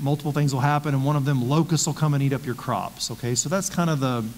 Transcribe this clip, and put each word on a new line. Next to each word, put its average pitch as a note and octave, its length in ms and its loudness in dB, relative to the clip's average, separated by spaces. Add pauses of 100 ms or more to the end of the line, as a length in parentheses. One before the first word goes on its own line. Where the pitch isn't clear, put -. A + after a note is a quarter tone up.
multiple D3 320 0
things D3 200 2
will C3 60 0
happen, D3 340 2
and C3+ 120 2
one D3+ 100 2
of C#3 80 2
them, C3 240 2
locusts D#3 400 2
will C#3+ 60 0
come D3+ 200 2
and C#3 80 2
eat C#3 120 2
up C3+ 120 -4
your B2 100 -2
crops, - 560 -6
okay? A#2+ 220 -4
So B2+ 140 -2
that's F#3 220 -2
kind E3+ 200 0
of D3 120 0
the, B2 240 0 (120)